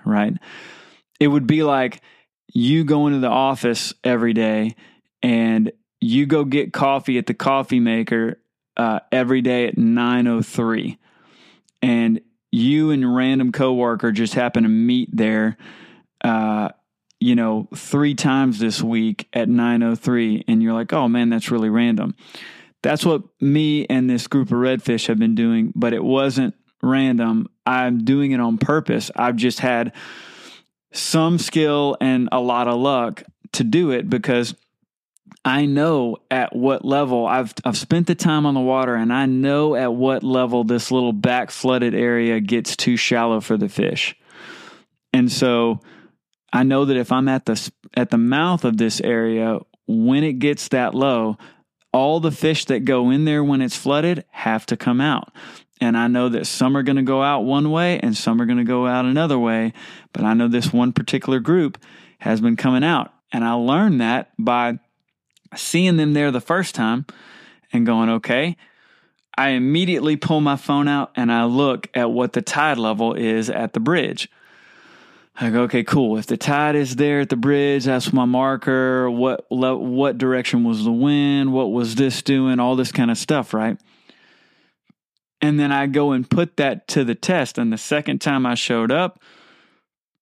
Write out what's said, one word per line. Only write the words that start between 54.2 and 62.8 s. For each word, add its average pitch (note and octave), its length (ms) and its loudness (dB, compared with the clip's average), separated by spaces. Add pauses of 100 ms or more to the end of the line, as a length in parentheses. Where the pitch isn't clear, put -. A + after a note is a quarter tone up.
have - 360 -2
to A#2 100 -2
come B2 220 0
out. C#3+ 320 -2 (500)
And A#2 160 2
I A#2 100 0
know B2 220 2
that A2+ 180 -2
some C3+ 300 0
are C#3 60 0
gonna C#3 200 0
go C3+ 180 0
out C#3 200 2
one C#3+ 280 0
way E3+ 300 0
and A2 160 0
some A#2 260 0
are A#2+ 40 0
gonna B2 180 0
go B2 240 0
out B2+ 180 0
another C#3+ 320 2
way. A2+ 360 0 (400)
But - 100 -4
I G#2+ 100 2
know A#2 140 4
this A#2+ 240 0
one A#2+ 220 2
particular C3 460 0
group D3+ 380 0 (420)
has A2 200 0
been A#2 160 2
coming B2+ 300 2